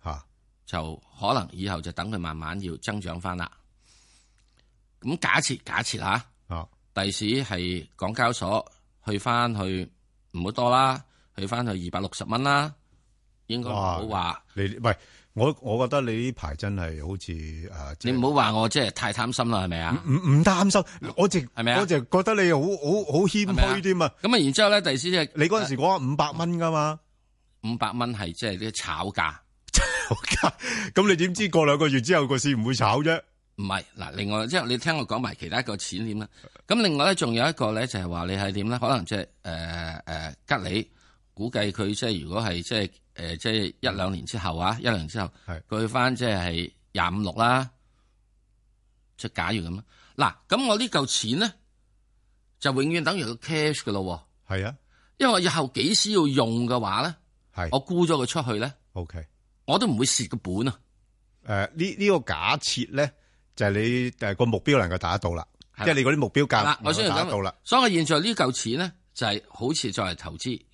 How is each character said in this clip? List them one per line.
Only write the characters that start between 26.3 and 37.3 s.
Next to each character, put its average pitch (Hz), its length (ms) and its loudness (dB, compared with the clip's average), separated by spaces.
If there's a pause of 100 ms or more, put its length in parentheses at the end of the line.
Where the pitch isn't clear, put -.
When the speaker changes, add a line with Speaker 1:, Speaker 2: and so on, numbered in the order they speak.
Speaker 1:
蚊 170 200 0
㗎 165 120 2
嘛。 156 300 0 (640)
Speaker 2:
五 113 120 -2
百 113 160 -2
蚊 120 220 -2
係 98 180 -6
即 117 140 -6
係 95 120 -2
啲 107 140 -6
炒 85 360 -6
價。 80 260 0 (380)
Speaker 1:
炒 508 420 2 (120)
價？ - 260 2 (420)
咁 202 140 6
你 190 80 6
點 180 180 2
知 208 140 0
過 160 180 4
兩 147 100 6
個 151 120 4
月 135 120 4
之 156 160 4
後 143 120 4
個 131 100 2
市 143 160 2
唔 110 100 0
會 127 100 0
炒 113 260 4
啫？ 160 200 2 (360)
Speaker 2:
唔 95 60 -8
係， 98 220 -2 (120)
嗱， 80 160 -10
另 101 180 -4
外， 107 160 0
即 147 100 -2
係 151 100 0
你 123 100 -2
聽 160 220 -2
我 123 80 -4
講 110 120 -2
埋 123 180 -4
其 90 120 -10
他 117 140 -2
個 107 140 -6
錢 98 300 -6
點 107 120 -6
啦。 107 100 -8 (380)
咁 226 160 2
另 170 160 2
外 143 80 4
咧， 190 80 4
仲 127 180 0